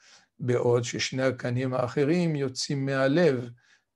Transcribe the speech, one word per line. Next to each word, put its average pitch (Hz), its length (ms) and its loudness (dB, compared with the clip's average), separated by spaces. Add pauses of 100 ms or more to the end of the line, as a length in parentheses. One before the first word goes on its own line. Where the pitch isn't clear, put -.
(380)
בעוד 120 460 2
ששני 127 380 -4
הקנים 127 520 -2
האחרים 147 640 0
יוצאים 135 500 -4
מהלב 135 640 2 (480)